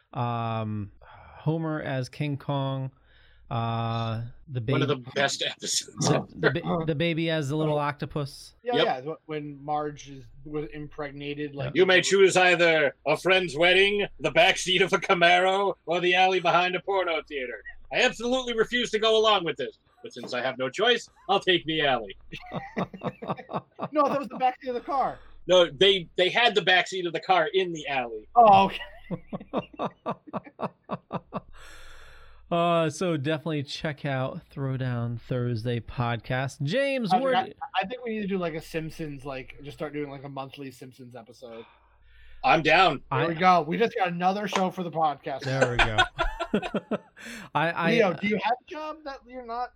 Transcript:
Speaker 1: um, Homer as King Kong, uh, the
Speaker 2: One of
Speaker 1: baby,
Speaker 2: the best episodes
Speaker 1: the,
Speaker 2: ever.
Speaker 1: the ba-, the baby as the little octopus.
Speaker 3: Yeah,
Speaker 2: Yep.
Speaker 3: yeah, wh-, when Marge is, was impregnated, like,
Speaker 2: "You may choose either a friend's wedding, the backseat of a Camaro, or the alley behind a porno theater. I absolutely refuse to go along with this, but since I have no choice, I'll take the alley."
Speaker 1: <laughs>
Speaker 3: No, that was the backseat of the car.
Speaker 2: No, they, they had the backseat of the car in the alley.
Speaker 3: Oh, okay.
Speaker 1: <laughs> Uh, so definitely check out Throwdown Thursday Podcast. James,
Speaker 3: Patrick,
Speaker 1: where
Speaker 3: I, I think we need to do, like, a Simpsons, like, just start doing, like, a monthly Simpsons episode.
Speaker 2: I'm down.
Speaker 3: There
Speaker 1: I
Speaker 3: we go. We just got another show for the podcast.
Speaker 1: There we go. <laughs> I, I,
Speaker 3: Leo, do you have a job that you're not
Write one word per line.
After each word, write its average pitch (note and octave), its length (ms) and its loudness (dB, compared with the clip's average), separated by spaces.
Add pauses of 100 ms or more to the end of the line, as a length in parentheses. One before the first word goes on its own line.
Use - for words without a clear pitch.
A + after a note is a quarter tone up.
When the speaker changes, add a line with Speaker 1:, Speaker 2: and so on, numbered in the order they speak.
(140)
Speaker 1:
um, A2+ 800 -4 (100)
Homer D#3 800 -6
as C3 280 -4
King D3 280 -4
Kong, C3+ 540 -4 (600)
uh, A#2 680 -4 (260)
the C3 140 -6
Speaker 2:
One B2+ 200 0
of C3+ 60 0
Speaker 1:
baby, C3 180 -2
Speaker 2:
the - 60 -16
best C#3 320 -2
episodes - 680 -4
Speaker 1:
the, D#3 60 4
Speaker 2:
ever. - 200 -2
Speaker 1:
the - 140 2 (120)
ba-, E3+ 260 -2
the D#3+ 80 0
baby E3 340 0
as D#3 200 0
the C#3+ 60 -2
little D#3 220 0
octopus. C#3+ 840 -6
Speaker 3:
Yeah, A#3+ 140 -2
Speaker 2:
Yep. B3+ 80 4
Speaker 3:
yeah, C#3+ 160 -2 (120)
wh-, - 160 -18
when D3 340 -8
Marge D3 460 -6
is, C3+ 140 -18 (220)
was D3+ 280 -6
impregnated, C#3+ 800 -10
like, C#3 220 -6
Speaker 2:
"You F3+ 100 6
may F#3 160 4
choose F#3 360 6
either E3 580 4 (100)
a D3+ 120 2
friend's F3+ 380 2
wedding, F#3+ 480 4 (160)
the C#3+ 120 -2
backseat F3+ 500 4
of F3+ 120 2
a F#3+ 40 4
Camaro, F#3 800 4 (100)
or E3+ 140 0
the F3+ 160 2
alley F#3 240 4
behind F3 360 2
a F3 40 -2
porno F3 480 -2
theater. B2 340 -10 (320)
I E3 80 2
absolutely A#3+ 540 0
refuse A#3 360 0
to A3 80 0
go A3 200 4
along G#3+ 260 4
with D#3+ 120 -4
this, B2 200 -8 (240)
but A#2 100 -16
since B2 220 -12
I B2 80 -2
have B2+ 160 -4
no C3 120 -2
choice, A#3 380 0 (220)
I'll G3 100 4
take F#3 260 0
the D#3 200 -2
alley." A2+ 300 0 (600)
Speaker 1:
<laughs> A3 60 -2 (1120)
Speaker 3:
No, C#4+ 180 2
that C4 100 -2
was C#4+ 80 -8
the B3 80 -14
backseat B3+ 340 -2
of B3 40 -4
the A#3+ 80 -6
car. G#3+ 380 -2 (280)
Speaker 2:
No, F3 220 6
they, F#3 480 2
they F3+ 120 4
had A#3 260 4
the G3+ 60 2
backseat F3+ 460 2
of E3 60 -6
the D#3+ 60 -2
car E3+ 340 4
in F#3+ 180 0
the D3+ 160 -8
alley. A#2+ 480 -4
Speaker 3:
Oh, G3+ 300 10
okay. F#3+ 140 -4 (1120)
Speaker 1:
<laughs> - 760 -10 (1900)
Uh, E3+ 400 2
so E3+ 260 0
definitely D3+ 460 -2
check - 420 -8
out C3+ 340 -2 (140)
Throwdown B2 680 -4
Thursday A#2+ 580 -2
Podcast. B2+ 840 -4
James, B3+ 480 -2
Speaker 3:
Patrick, F#3 160 4
Speaker 1:
where C4 100 2
Speaker 3:
I, - 160 0 (300)
I G3 60 -2
think B3 180 -10
we A#3 60 -4
need G#3+ 100 -4
to G3+ 60 -4
do, G3 100 -2
like, E3+ 160 -2
a D#3+ 80 -8
Simpsons, D#3 640 -8
like, C3+ 380 -12
just C#3 120 -14
start C#3+ 180 -8
doing, D3 180 -6
like, C3+ 140 -14
a C#3+ 40 -10
monthly C3+ 400 -12
Simpsons B2 460 -20
episode. A2+ 500 -18 (800)
Speaker 2:
I'm D3 180 6
down. D#3 400 4 (100)
Speaker 3:
There C3 100 0
Speaker 1:
I D#3 60 2
Speaker 3:
we E3+ 60 -2
go. F3 340 6
We F3 120 -4
just A3 180 0
got F#3 120 0
another F#3 380 -2
show F#3+ 220 0
for F3+ 140 -8
the E3+ 80 -8
podcast. D3 500 -2
Speaker 1:
There C3 300 0
we A#2+ 60 -4
go. - 1200 -2 (180)
<laughs> A3+ 400 -14
I, D#3 160 0
I, E3+ 220 0
Speaker 3:
Leo, F3+ 200 2
do G3+ 140 -6
you G#3 160 -2
have A3+ 100 0 (120)
a - 60 -18
job D#4 340 -10
that C#4 220 -14
you're B3+ 180 -14
not A#3+ 300 -8